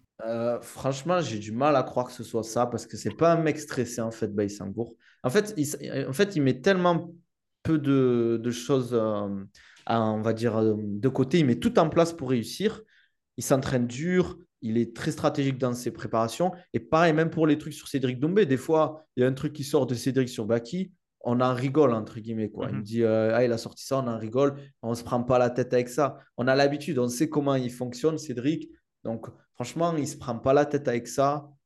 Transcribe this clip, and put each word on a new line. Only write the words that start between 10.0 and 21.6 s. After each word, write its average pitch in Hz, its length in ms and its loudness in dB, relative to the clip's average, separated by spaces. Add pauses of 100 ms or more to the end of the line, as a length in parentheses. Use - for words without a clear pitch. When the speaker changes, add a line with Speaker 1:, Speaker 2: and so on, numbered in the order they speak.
Speaker 1:
on 110 180 0
va 110 140 0
dire, 110 240 0
euh, 110 180 4
de 107 320 -2
côté. 135 300 2
Il 156 80 4
met 120 120 2
tout - 200 0
en 165 100 6
place 165 240 2
pour 135 160 -8
réussir. 131 540 -2 (560)
Il 120 60 -6
s'entraîne 131 420 2
dur, 170 500 0 (240)
il 110 160 -2
est 117 180 0
très - 180 -4
stratégique 143 440 0
dans 123 160 0
ses 120 180 -6
préparations. 117 640 -2 (220)
Et 117 60 -2
pareil, 160 340 2
même 160 160 2
pour 160 160 2
les 147 100 4
trucs 147 160 -6
sur - 160 -16
Cédric 127 320 -2
Doumbé, 185 240 2
des 135 140 2
fois, 156 480 0 (100)
il 123 60 2
y - 20 6
a - 20 6
un 131 60 2
truc 139 220 -6
qui 139 100 -8
sort 135 220 2
de 123 80 -2
Cédric 127 340 0
sur 117 160 -6
Baki, 120 480 -2 (300)
on 120 180 0
en 127 140 2
rigole, 135 400 4